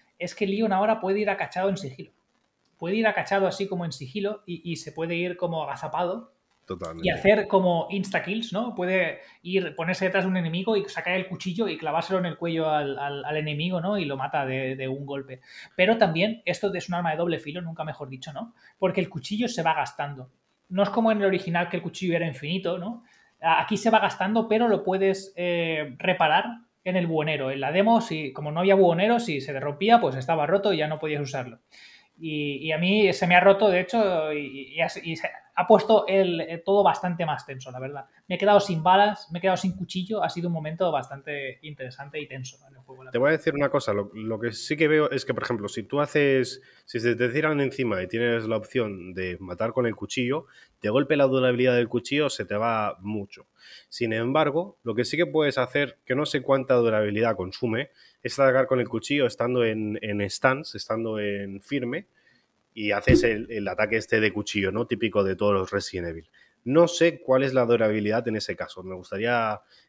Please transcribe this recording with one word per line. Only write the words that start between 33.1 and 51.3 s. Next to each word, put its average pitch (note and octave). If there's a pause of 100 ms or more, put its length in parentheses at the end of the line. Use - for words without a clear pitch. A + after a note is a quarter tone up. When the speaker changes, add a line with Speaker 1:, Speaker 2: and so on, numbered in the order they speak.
Speaker 1:
se F3+
me F3
ha F3+
roto, G3
de F3+
hecho, F3+
y, D3
y, C3+
y D#3
ha, D#3+ (140)
y E3
se - (280)
ha F#3
puesto A3
el, F#3
eh, E3
todo G3
bastante F3
más D3+
tenso, C3
la B2+
verdad. C3+ (220)
Me F3+
he F3
quedado G#3
sin E3+
balas, G3
me F3
he -
quedado F#3
sin F#3
cuchillo. F#3
Ha D#3+
sido E3+
un E3+
momento E3
bastante C#3
interesante C#3+
y C#3+
tenso C3 (120)
en -
el -
juego, -
la -
Speaker 2:
Te A#2
Speaker 1:
verdad. -
Speaker 2:
voy D3+
a D#3
decir D#3
una C#3+
cosa. C3+
Lo, G2+
lo A2
que A2+
sí -
que D#3
veo D3+
es C#3
que, -
por -
ejemplo, G2+
si G#2
tú C#3+
haces, C#3 (240)
si -
se A#2
te A#2+
tiran D3+
encima A#2+
y F#2+
tienes A#2
la A2+
opción G2
de F2+
matar F#2+
con B2
el A2
cuchillo, B2+ (360)
de G#2
golpe C#3
la C#3+
durabilidad B2+